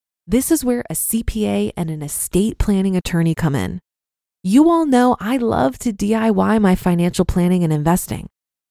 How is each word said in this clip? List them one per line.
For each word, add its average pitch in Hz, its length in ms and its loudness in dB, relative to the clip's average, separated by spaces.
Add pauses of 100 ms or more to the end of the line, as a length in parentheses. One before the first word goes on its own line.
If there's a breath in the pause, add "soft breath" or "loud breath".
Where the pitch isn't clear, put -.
(280)
This 226 240 0
is 320 120 0
where 247 260 -2
a 160 60 -8
C - 280 -4
P 214 240 -2
A 202 280 -2
and 165 140 -6
an 156 140 -8
estate 180 560 -2
planning 190 360 0
attorney 165 380 0
come 160 220 0
in. 95 240 -4 (640)
You 262 260 4
all 330 160 2
know 247 340 4
I 226 180 -4
love 240 420 -2
to 240 120 -4
D 202 220 -2
I 220 160 0
Y 202 300 2
my 190 160 4
financial 175 500 0
planning 180 380 2
and 160 100 2
investing, 151 560 -2 (420)